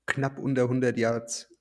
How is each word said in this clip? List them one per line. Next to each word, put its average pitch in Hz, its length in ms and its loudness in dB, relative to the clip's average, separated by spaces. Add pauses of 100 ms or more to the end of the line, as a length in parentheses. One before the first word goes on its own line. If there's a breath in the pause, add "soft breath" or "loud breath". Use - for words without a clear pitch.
knapp 139 320 -2
unter 127 320 2
hundert 127 300 2
Yards 113 500 -2 (120)